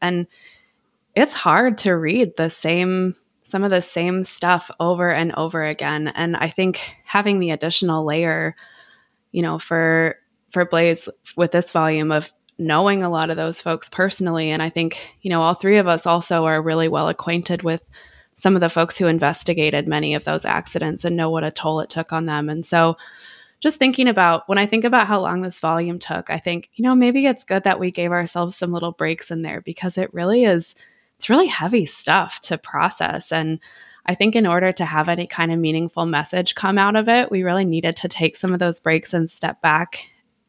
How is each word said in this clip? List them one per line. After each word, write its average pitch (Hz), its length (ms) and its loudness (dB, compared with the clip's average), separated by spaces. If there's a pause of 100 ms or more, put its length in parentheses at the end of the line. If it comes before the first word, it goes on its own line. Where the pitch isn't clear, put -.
And 175 240 0 (920)
it's 294 200 2
hard 208 440 2
to 196 120 2
read 170 460 0
the 165 120 0
same, 180 640 0 (300)
some 196 200 -4
of 202 60 2
the 185 140 2
same 180 400 -2
stuff 175 560 0
over 175 320 0
and 160 220 0
over 165 300 -4
again. 151 440 -4
And 170 280 -2
I 160 120 -2
think - 580 -4
having 202 340 0
the 170 120 0
additional 160 520 0
layer, 160 520 -2 (760)
you 175 120 -2
know, 160 160 -4
for, 165 560 0 (340)
for 180 160 0
Blaze 170 440 2 (260)
with 170 160 2
this 175 200 2
volume 156 400 0
of 151 200 -2 (260)
knowing 185 460 2
a 175 60 -2
lot 160 220 -2
of 160 60 -4
those 160 240 -4
folks 165 280 -6
personally. 170 640 -2
And 156 100 -2
I 165 80 -2
think, - 520 -6
you 196 80 -6
know, 165 120 4
all 170 140 2
three 202 220 4
of 190 100 4
us 170 180 2
also 170 400 2
are 156 160 2
really 165 260 0
well 156 220 0
acquainted 170 540 -4
with 165 180 -2 (540)
some 190 200 4
of 180 60 4
the 170 80 4
folks 165 280 0
who 185 100 2
investigated 160 800 0
many 151 260 -2
of 147 100 -4
those 156 220 -4
accidents - 580 -4
and 170 120 -2
know 160 140 0
what 160 140 -2
a 156 80 -4
toll 156 280 -4
it - 100 -6
took 165 240 -6
on 160 140 -4
them. 151 220 -4
And 160 160 -6
so 165 320 4 (640)
just 302 180 0
thinking 262 300 2
about, 180 400 2
when 196 100 2
I 202 100 2
think 220 160 0
about 240 240 4
how 202 140 2
long 175 200 -2
this 185 180 -8
volume 170 380 -2
took, - 320 -8
I 165 80 -4
think, 170 360 -6
you 226 100 -4
know, 254 120 4
maybe 247 300 4
it's 262 180 0
good 196 200 -2
that 190 160 2
we 180 120 -2
gave 175 200 -2
ourselves 175 440 -2
some 175 160 -4
little 170 200 -4
breaks 160 400 -4
in 165 100 -6
there 156 200 -8
because 180 360 -6
it 185 160 -4
really 190 300 2
is, 175 320 2 (420)
it's - 120 -6
really 302 180 6
heavy 185 380 0
stuff - 560 0
to 165 160 -4
process. - 760 -2
And 160 280 -2 (460)
I 180 100 -2
think 214 200 2
in 226 100 4
order 180 280 2
to 185 100 -2
have 156 240 -2
any 175 180 -2
kind 165 260 -2
of 165 80 0
meaningful 165 460 0
message 170 500 -2
come 196 220 0
out 202 180 4
of 220 120 2
it, 240 240 2
we 190 120 0
really 185 220 0
needed 165 320 0
to 175 120 -4
take 156 260 0
some 185 160 -2
of 180 80 0
those 175 200 0
breaks 160 340 0
and 165 180 0
step - 300 -6
back 160 440 0 (440)